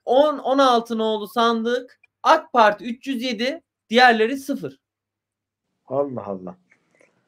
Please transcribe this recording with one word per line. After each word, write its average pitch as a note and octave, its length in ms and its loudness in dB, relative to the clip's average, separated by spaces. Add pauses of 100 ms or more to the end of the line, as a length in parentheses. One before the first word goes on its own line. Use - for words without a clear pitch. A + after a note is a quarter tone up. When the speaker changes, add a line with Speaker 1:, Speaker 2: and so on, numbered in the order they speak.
Speaker 1:
on, C#4 320 2
on C4+ 200 -2
altı A#3 400 2
nolu A3 300 -4
sandık. A#3 720 -2 (240)
ak D#4 300 2
Parti G#3+ 320 2
üç B3 220 -12
yüz A#3+ 160 -6
yedi. B3+ 380 -6 (280)
Diğerleri A#3 480 4
sıfır. F#3 420 -10 (1040)
Speaker 2:
Allah C3 400 -6
Allah. F#2 300 -12 (720)